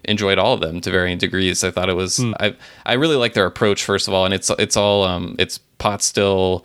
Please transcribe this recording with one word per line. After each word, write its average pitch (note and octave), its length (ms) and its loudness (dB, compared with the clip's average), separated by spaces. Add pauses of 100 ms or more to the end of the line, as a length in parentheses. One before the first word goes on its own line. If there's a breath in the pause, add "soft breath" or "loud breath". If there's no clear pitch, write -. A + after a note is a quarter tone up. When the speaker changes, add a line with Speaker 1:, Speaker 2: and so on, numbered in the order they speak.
Speaker 1:
enjoyed G2+ 340 0
all A2+ 160 2
of - 60 -4
them E2 200 -6
to - 100 -6
varying F2+ 280 0
degrees. F#2 460 0
I F#2 60 0
thought F#2 200 -2
it F2+ 60 0
was, F#2 200 -2
Speaker 2:
Hmm. A#2+ 240 0
Speaker 1:
I, G#2 160 -2 (300 loud breath)
I A2+ 80 0
really D3+ 220 0
like A#2+ 180 0
their G2 120 2
approach, G2+ 380 0
first G2+ 240 0
of G2 60 -2
all, F#2+ 100 4
and F#2 80 0
it's, F#2+ 160 -2 (100)
it's G2+ 180 0
all, G2+ 280 4
um, F2+ 340 -4
it's - 200 -2 (200)
pot G#2 240 -2
still F#2+ 640 2